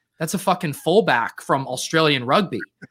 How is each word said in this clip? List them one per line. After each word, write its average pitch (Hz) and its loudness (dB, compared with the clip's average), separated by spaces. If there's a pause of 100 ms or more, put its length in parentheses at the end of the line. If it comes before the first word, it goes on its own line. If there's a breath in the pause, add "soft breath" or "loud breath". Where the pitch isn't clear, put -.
(200)
"That's 165 -4
a 185 -2
fucking 185 -2
fullback 160 0
from 135 0
Australian 139 0
rugby 147 0 (300)